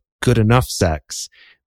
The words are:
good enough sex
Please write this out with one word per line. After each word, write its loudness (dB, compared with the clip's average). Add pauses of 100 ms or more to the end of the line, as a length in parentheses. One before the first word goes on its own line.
(220)
good 2
enough 2
sex -4 (380)